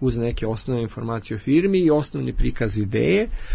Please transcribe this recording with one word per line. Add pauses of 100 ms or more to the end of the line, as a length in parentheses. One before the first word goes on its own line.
uz
neke
osnovne
informacije
o
firmi
i
osnovni
prikaz
ideje. (260)